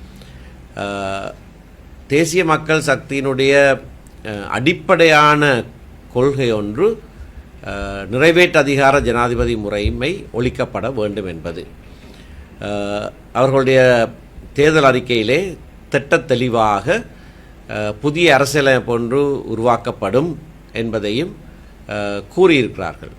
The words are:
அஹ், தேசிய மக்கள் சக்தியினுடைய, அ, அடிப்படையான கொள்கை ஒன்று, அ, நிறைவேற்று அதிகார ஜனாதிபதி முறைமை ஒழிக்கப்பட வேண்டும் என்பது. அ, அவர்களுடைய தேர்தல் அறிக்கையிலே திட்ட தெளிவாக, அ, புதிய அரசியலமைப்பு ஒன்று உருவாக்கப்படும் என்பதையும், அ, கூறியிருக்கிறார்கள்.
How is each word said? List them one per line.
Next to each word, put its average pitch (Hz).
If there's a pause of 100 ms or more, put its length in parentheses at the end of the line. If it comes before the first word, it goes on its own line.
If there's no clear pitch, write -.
(760)
அஹ், 101 (800)
தேசிய 165
மக்கள் 156
சக்தியினுடைய, 135 (460)
அ, 101
அடிப்படையான 151 (500)
கொள்கை 127
ஒன்று, 113 (640)
அ, 101 (380)
நிறைவேற்று 160
அதிகார 139
ஜனாதிபதி 120
முறைமை 110
ஒழிக்கப்பட 120
வேண்டும் 104
என்பது. 82 (960)
அ, 104 (200)
அவர்களுடைய 127 (440)
தேர்தல் 151
அறிக்கையிலே 127 (320)
திட்ட 156
தெளிவாக, 117 (680)
அ, 107
புதிய 147
அரசியலமைப்பு 131
ஒன்று 127
உருவாக்கப்படும் 117 (340)
என்பதையும், 110 (540)
அ, 101 (140)
கூறியிருக்கிறார்கள். 120